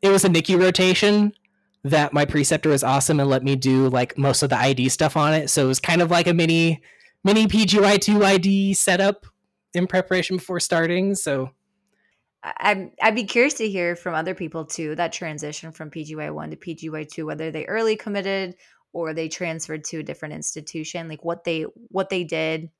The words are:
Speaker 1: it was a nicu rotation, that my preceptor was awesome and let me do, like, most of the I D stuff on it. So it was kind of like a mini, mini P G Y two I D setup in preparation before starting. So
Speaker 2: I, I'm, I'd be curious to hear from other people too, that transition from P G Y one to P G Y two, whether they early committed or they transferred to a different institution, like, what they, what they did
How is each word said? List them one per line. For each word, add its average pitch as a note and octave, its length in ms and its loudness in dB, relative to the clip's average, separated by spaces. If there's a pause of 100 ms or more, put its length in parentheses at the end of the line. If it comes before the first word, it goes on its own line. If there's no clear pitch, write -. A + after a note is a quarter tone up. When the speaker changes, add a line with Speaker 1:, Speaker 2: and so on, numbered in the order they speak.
Speaker 1:
it G3 80 4
was G3 160 6
a F#3 40 6
nicu E3+ 280 4
rotation, F#3 760 4 (500)
that D3 300 2
my D3 120 2
preceptor D3 440 0
was C#3 140 2
awesome C#3 360 2
and C#3 100 2
let C3 140 2
me C#3 120 2
do, C3 340 2
like, B2+ 280 -2
most C3+ 240 2
of C#3+ 80 0
the C3 80 0
I C3+ 160 2
D B2+ 160 0
stuff D3 260 0
on D#3 200 2
it. D3+ 160 -2
So C#3+ 140 2
it - 20 2
was C3 120 0
kind E3+ 220 0
of E3+ 80 2
like E3+ 160 2
a F3 80 2
mini, E3 480 2 (420)
mini G#3+ 220 4
P G#3+ 200 2
G G3+ 140 4
Y G3+ 180 6
two G#3 260 4
I G3 140 6
D G3 360 2
setup F#3+ 540 2 (480)
in F3 100 2
preparation F#3 520 0
before F3 220 -6
starting. F3 540 0
So C3+ 380 -4 (920)
Speaker 2:
I, - 140 -10
I'm, G3 340 -2 (120)
I'd A3 100 4
be A3 120 -4
curious B3+ 300 2
to A3 140 -4
hear F3 260 -2
from E3+ 200 -8
other E3 180 -4
people E3 320 -8
too, D#3 300 -8
that E3+ 180 -4
transition D3+ 580 -10
from D#3 200 -16
P D#3 140 -12
G D#3 100 -14
Y D3+ 160 -10
one D3+ 180 -10
to D#3 80 -12
P E3+ 160 -12
G D#3+ 160 -12
Y D#3 140 -10
two, D3+ 240 -12
whether D#3 240 -8
they D#3 140 -8
early A3 300 -2
committed G3 600 -6 (360)
or D#3+ 220 -6
they D#3+ 160 -6
transferred D#3+ 540 -8
to D#3+ 160 -10
a D#3 40 -10
different D3+ 300 -12
institution, D#3 760 -10
like, D#3 160 -14
what E3+ 200 -6
they, D#3+ 240 -4 (220)
what F#3+ 200 -4
they F3+ 140 -2
did D#3+ 560 -6